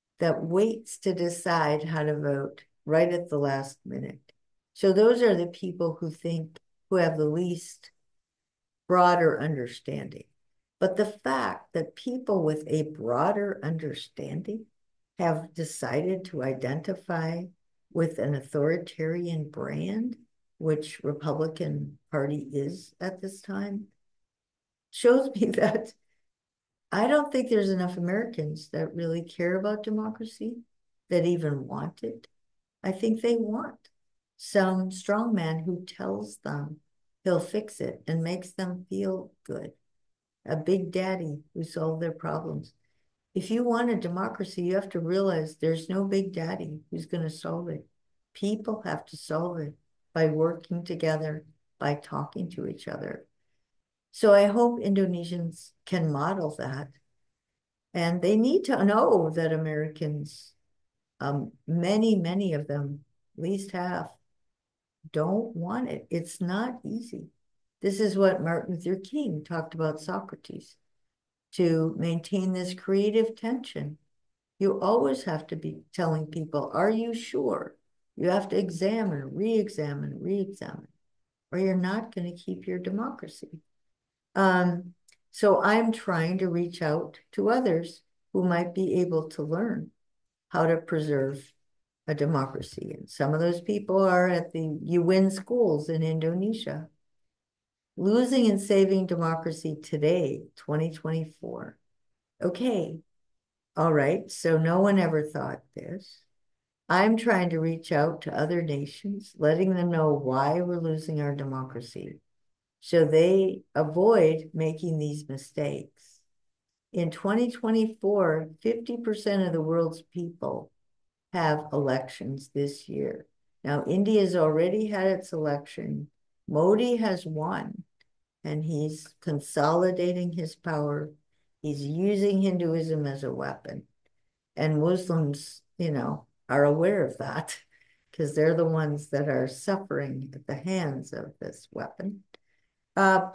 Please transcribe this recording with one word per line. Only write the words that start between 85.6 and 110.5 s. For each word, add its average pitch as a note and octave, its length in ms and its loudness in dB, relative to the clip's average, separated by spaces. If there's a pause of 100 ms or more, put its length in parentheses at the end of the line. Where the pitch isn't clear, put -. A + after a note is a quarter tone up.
I'm A3+ 280 4
trying F3+ 480 0
to F#3 100 0
reach F3 320 -2
out D#3 380 -2 (120)
to G3+ 180 0
others F#3+ 540 0 (300)
who F#3 100 2
might F3 320 2
be F#3+ 260 0
able D#3+ 280 0
to - 120 -8
learn F3 500 -2 (580)
how D#3+ 180 2
to E3 100 4
preserve D3 760 -2 (580)
a D3+ 40 0
democracy. - 840 -2
And - 120 -16
some C#3+ 240 0
of D#3 60 0
those E3+ 220 0
people G3 420 2
are F3+ 240 6
at F3 240 0
the D#3+ 300 -4
U E3+ 300 4
N F#3+ 200 6
schools F#3+ 580 2
in D#3+ 140 0
Indonesia. D#3+ 840 -2 (1080)
Losing A#3+ 520 4
and G3 120 4
saving F#3+ 460 4
democracy E3 680 -2
today, D3+ 640 0 (140)
twenty D#3 340 -2
twenty-four. D#3 880 -8 (640)
Okay, F3 560 0 (800)
all D#3+ 160 4
right, D3 400 2
so E3 260 2
no E3 220 4
one G3 180 6
ever D#3+ 240 4
thought C3+ 420 -6 (120)
this. - 480 -14 (640)
I'm G3+ 300 6
trying G3+ 320 2
to E3 100 0
reach E3 320 -2
out D#3+ 300 2
to - 120 -8
other E3+ 280 0
nations, D#3+ 760 -6
letting E3 360 4
them F3 180 2
know D#3 220 4
why C#3 480 2